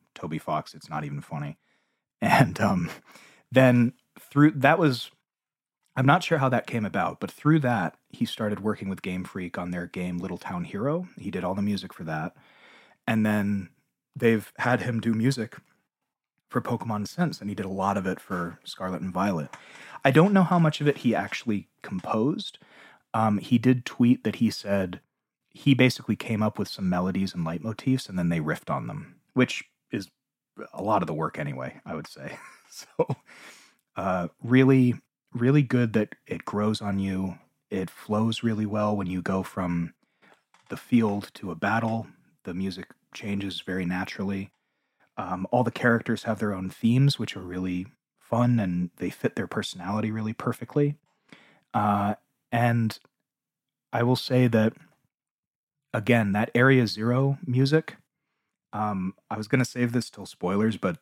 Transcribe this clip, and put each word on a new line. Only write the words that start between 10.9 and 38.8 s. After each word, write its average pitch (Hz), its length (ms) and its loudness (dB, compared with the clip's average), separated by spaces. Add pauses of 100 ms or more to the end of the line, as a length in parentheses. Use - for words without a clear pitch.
He 95 120 -10
did 92 120 -6
all 90 120 -2
the 101 80 -2
music 98 320 -4
for 90 100 -14
that. 78 320 -8 (680)
And 110 180 2
then 104 460 0 (440)
they've 113 440 0
had 120 240 0
him 113 180 -2
do 113 140 0
music 117 420 0 (920)
for 123 120 -2
Pokemon 110 480 -4
since, 170 320 -2
and 101 80 -8
he 104 80 -6
did 98 100 -6
a 95 40 -8
lot 98 260 0
of 95 100 -2
it 92 140 -2
for 87 440 -8
Scarlet - 360 -8
and 185 120 -6
Violet. 185 380 -2 (540)
I 135 60 6
don't 160 220 6
know 190 100 8
how 175 160 4
much 156 220 2
of 147 80 2
it 143 100 2
he 117 160 2
actually 101 540 -2 (140)
composed. 113 760 -4 (560)
Um, 110 240 2
he - 200 2
did 123 260 4
tweet 123 400 2
that 107 120 0
he 110 140 2
said 95 500 -4 (500)
he - 240 2
basically 120 420 2
came 107 260 -4
up 107 160 -2
with 98 100 -4
some 98 200 -4
melodies 92 460 -2
and 87 120 -4
leitmotifs, 110 600 -4
and 92 100 -6
then 85 120 0
they 85 100 0
riffed 76 320 -6
on 67 140 -6
them, - 300 -12 (180)
which - 300 0 (280)
is 101 160 -6 (640)
a - 100 -10
lot 101 200 2
of 85 60 -2
the 82 60 -6
work 76 240 -4
anyway, 65 460 -8
I - 120 -10
would 76 100 -10
say. - 360 -14
<laughs> - 60 -20 (240)
So, - 440 -4 (800)
uh, 92 320 -2 (160)
really, 127 500 6 (400)
really 135 300 4
good 120 300 2
that 107 200 0 (100)
it - 200 -10
grows 104 360 -2
on 101 200 -4
you. 95 360 -4 (320)
It 92 220 -6
flows 110 540 -2
really 110 200 0
well 104 320 0